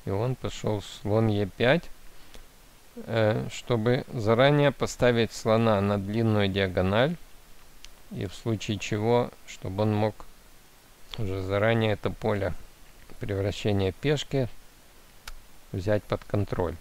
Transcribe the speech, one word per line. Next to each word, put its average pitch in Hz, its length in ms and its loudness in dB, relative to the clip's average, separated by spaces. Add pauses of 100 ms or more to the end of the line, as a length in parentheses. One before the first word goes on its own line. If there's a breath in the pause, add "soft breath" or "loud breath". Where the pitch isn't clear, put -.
И 104 60 -6
он 113 240 -2
пошел 107 480 -4
слон 110 460 0
Е 101 180 2
пять, 123 380 2 (1120 loud breath)
э, 117 560 0
чтобы 120 600 0
заранее 135 600 4
поставить 117 600 2
слона 110 480 4
на 101 180 2
длинную 104 500 2
диагональ. 98 680 2 (960)
И 117 160 -6
в - 80 -10
случае 107 440 -4
чего, 113 520 0 (160)
чтобы 98 360 -4
он 107 120 4
мог 107 320 0 (920)
уже 95 240 -2
заранее 110 500 2
это 117 180 -2
поле 101 440 -2 (680)
превращения 98 720 0
пешки 139 560 0 (1200)
взять 104 300 0
под - 220 -4
контроль. 92 560 -2